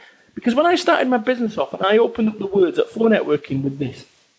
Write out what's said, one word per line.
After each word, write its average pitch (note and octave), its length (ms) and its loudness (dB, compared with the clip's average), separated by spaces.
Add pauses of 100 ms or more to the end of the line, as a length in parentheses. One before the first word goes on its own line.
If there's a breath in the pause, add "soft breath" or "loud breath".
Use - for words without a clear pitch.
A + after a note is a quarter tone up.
(340 loud breath)
Because A#3+ 220 -2
when D4+ 100 4
I F4 100 4
started E4 340 0
my B3+ 80 2
business A#3 400 -2
off C#3 160 -4
and - 100 -6
I G3+ 140 4
opened A3+ 320 0
up G#3+ 100 -6
the G3 80 -6
words F#3+ 320 2
at - 100 -2
Flow A3+ 200 2
Networking D3 520 0
with C#3 160 -4
this B2 280 -8 (340)